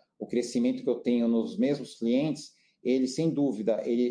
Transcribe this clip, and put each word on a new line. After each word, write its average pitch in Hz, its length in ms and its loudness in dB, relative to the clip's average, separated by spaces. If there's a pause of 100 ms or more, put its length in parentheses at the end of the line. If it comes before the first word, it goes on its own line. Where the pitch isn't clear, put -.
(200)
o 110 80 -8
crescimento 123 560 -2
que 127 60 -2
eu 120 100 0
tenho 120 280 2
nos 113 300 0
mesmos 135 380 -2
clientes, 127 580 0 (300)
ele, 127 240 2
sem 160 240 0
dúvida, 110 520 0
ele, 120 280 2